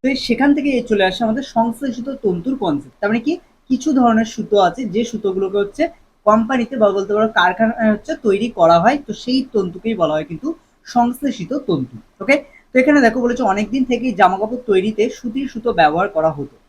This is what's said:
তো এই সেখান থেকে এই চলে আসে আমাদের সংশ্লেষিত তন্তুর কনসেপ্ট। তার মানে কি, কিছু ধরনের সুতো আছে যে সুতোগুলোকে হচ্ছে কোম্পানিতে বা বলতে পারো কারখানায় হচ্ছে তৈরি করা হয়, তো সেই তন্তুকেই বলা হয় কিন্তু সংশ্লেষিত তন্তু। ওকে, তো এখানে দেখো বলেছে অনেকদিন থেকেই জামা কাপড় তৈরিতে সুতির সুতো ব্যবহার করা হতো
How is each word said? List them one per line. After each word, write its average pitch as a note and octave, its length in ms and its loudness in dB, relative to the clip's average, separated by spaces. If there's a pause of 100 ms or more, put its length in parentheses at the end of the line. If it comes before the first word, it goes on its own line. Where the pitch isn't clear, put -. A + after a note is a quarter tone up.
তো - 100 -8
এই C4 60 -2 (100)
সেখান B3 280 2
থেকে C#4+ 220 -2
এই - 120 -2
চলে G3+ 200 2
আসে F#3 180 -6
আমাদের C4 180 -2 (100)
সংশ্লেষিত A#3 520 -2 (160)
তন্তুর F#3+ 400 -2
কনসেপ্ট। C#3+ 360 -4
তার G3+ 120 -2
মানে A3+ 160 0
কি, D#4+ 60 0 (360)
কিছু C4 200 0 (100)
ধরনের A3+ 340 4
সুতো G#3+ 220 -2 (120)
আছে F3 140 -2 (120)
যে A3+ 80 0 (100)
সুতোগুলোকে G3 520 -2
হচ্ছে G3+ 200 -4 (420)
কোম্পানিতে A3+ 560 2
বা G#3 60 6 (100)
বলতে G3 180 -4
পারো G#3+ 120 2 (100)
কারখানায় A3 560 2
হচ্ছে G#3+ 180 -6 (140)
তৈরি G3+ 220 2 (120)
করা E3+ 240 8
হয়, C4 220 2
তো G#3+ 60 -10 (100)
সেই B3+ 180 0 (140)
তন্তুকেই F#3+ 480 -2
বলা D3+ 140 2
হয় D#3 160 -4
কিন্তু E3+ 160 -8 (400)
সংশ্লেষিত A#3+ 640 -2 (180)
তন্তু। C3 260 -2 (260)
ওকে, C4+ 140 0 (340)
তো - 120 -10
এখানে C#4+ 240 4
দেখো A#3 200 2
বলেছে A#3+ 260 -2
অনেকদিন G#3+ 400 -2
থেকেই A#3 280 -2
জামা F#3+ 200 4
কাপড় A3+ 300 -4
তৈরিতে G#3 340 0 (140)
সুতির B3 340 -6
সুতো A#3 180 -4 (100)
ব্যবহার D#3+ 360 2
করা D#3+ 220 2
হতো - 180 -12 (140)